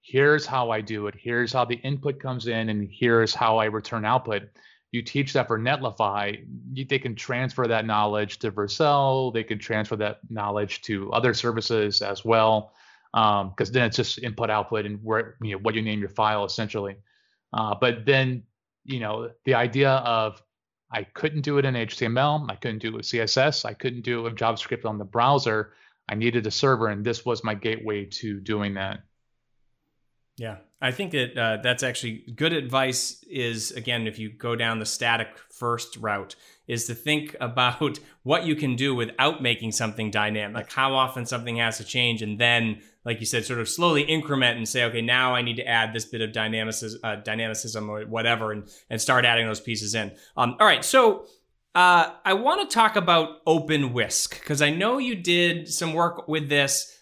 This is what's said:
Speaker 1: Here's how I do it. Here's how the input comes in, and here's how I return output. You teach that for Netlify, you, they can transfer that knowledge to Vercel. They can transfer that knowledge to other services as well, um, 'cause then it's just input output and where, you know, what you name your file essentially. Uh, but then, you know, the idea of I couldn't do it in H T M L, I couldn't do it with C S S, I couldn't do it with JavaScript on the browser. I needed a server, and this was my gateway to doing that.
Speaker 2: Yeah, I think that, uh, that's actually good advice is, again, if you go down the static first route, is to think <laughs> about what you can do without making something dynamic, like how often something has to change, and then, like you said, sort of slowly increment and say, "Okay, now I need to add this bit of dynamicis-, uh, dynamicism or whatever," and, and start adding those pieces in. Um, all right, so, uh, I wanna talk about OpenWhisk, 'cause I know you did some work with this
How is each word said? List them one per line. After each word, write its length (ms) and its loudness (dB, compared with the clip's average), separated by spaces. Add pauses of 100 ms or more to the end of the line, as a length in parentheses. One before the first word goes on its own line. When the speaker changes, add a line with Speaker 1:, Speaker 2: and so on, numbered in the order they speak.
Speaker 1:
Here's 440 4
how 260 0
I 100 -2
do 260 -6
it. 100 -8
Here's 360 -2
how 100 2
the 120 -2
input 440 -4
comes 280 -6
in, 200 -2
and 240 -2
here's 420 4
how 240 2
I 80 4
return 380 -4
output. 380 0 (500)
You 100 -4
teach 300 -4
that 160 0
for 100 0
Netlify, 880 -2 (280)
you, 100 -6
they 160 0
can 160 -4
transfer 540 -2
that 160 0
knowledge 540 0
to 120 -2
Vercel. 840 2
They 120 -2
can 140 -6
transfer 360 -2
that 240 -4 (100)
knowledge 520 -4
to 320 -4
other 200 4
services 680 0
as 240 -6
well, 480 4 (400)
um, 420 4
'cause 160 -2
then 140 4
it's 100 -2
just 240 -2
input 300 -4
output 360 0
and 180 -8
where, 380 -2
you 120 -6
know, 60 -8
what 140 0
you 80 0
name 200 -2
your 80 -6
file 340 2
essentially. 540 -4 (560)
Uh, 260 -2
but 260 0
then, 380 2 (400)
you 160 -6
know, 320 -6 (140)
the 80 2
idea 380 4
of 520 0 (480)
I 120 -4
couldn't 380 -4
do 180 2
it 60 4
in 100 0
H 220 -4
T 80 0
M 120 0
L, 320 2
I 60 -8
couldn't 240 -6
do 80 -6
it 80 -6
with 100 -10
C 140 -2
S 180 0
S, 260 2
I 120 -8
couldn't 260 -6
do 200 -2
it 20 -6
with 120 -6
JavaScript 500 -2
on 120 -4
the 80 -8
browser. 680 2 (340)
I 80 -4
needed 320 0
a 40 -2
server, 360 4
and 180 -4
this 180 -2
was 200 -2
my 100 -2
gateway 520 -4
to 340 -8
doing 340 -2
that. 300 -8 (1300)
Speaker 2:
Yeah, 220 -10 (220)
I 100 0
think 200 -6
that, 260 -2
uh, 240 0
that's 220 0
actually 400 -6 (100)
good 200 0
advice 760 -2
is, 440 -4
again, 340 -4
if 100 -8
you 140 -10
go 240 -4
down 240 -2
the 60 -6
static 520 -2 (140)
first 460 -4
route, 380 -4 (300)
is 220 -4
to 80 -6
think 420 -2
<laughs> 40 -8
about 580 0 (240)
what 220 2
you 100 2
can 220 0
do 180 0
without 480 0
making 300 0
something 360 -2
dynamic, 460 -2
like 160 -10
how 240 0
often 300 0
something 320 -4
has 200 0
to 60 -10
change, 380 0
and 180 -4
then, 420 2 (220)
like 160 -4
you 60 -6
said, 180 0
sort 160 -4
of 80 -4
slowly 360 2
increment 540 0
and 100 -6
say, 180 2
"Okay, 160 -2
now 340 2
I 60 0
need 160 -4
to 100 -6
add 260 0
this 120 -6
bit 160 -6
of 100 -4
dynamicis-, 720 -4
uh, 140 -4
dynamicism 720 -6
or 160 -6
whatever," 480 0
and, 160 -10 (200)
and 120 -4
start 240 4
adding 200 4
those 160 -4
pieces 320 -6
in. 180 -2 (260)
Um, 220 2
all 80 8
right, 180 4
so, 400 6 (500)
uh, 360 8 (120)
I 100 4
wanna 320 2
talk 300 4
about 500 4
OpenWhisk, 1000 2
'cause 160 0
I 80 6
know 300 2
you 160 -2
did 520 2
some 260 -4
work 360 0
with 180 0
this 540 2